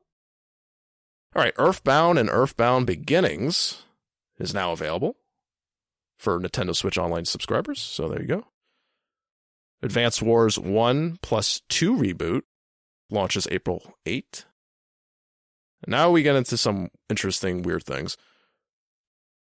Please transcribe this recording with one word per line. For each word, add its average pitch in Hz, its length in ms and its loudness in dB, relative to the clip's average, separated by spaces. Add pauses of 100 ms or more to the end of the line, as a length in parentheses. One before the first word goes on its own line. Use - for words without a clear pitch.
(1400)
All 151 60 4
right, 107 160 2
Earthbound 160 600 4
and 110 120 2
Earthbound 123 560 2
Beginnings 123 960 0 (560)
is 90 160 -6
now 92 180 -2
available 82 440 -4 (1000)
for 90 220 -2
Nintendo 90 340 -4
Switch - 220 -2
Online 85 300 -2
subscribers, 196 540 -4
so - 280 -6
there 73 140 -6
you 127 60 -8
go. 180 180 -4 (1400)
Advance 117 400 0
Wars 113 360 4
one 127 640 0
plus - 460 -2
two 202 260 2
reboot 95 480 -2 (680)
launches 98 400 -2
April 90 440 -6 (120)
eighth. - 380 -8 (1400)
Now 151 240 2
we 165 140 6
get 143 100 4
into 123 220 0
some 98 340 -2 (180)
interesting, 92 540 -2
weird 85 220 -2
things. 69 320 -8 (1400)